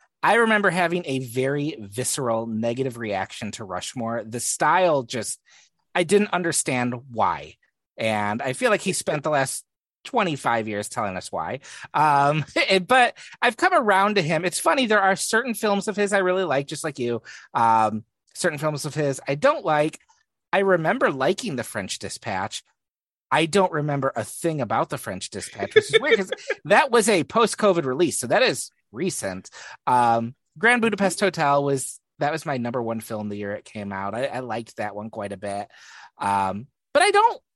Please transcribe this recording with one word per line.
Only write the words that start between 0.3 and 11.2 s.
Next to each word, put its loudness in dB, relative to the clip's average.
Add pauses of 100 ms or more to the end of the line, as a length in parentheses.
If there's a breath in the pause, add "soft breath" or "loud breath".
remember 4
having 0
a -2
very -2
visceral -4
negative -2
reaction -6
to -12
Rushmore. -6
The -8
style 2
just, -6 (540 soft breath)
I 2
didn't 2
understand 0 (160)
why. 4 (420)
And 0
I -2
feel 2
like 2
he -2
spent -2
the 0
last 0 (400)
twenty-five 0
years -4
telling -4
us -12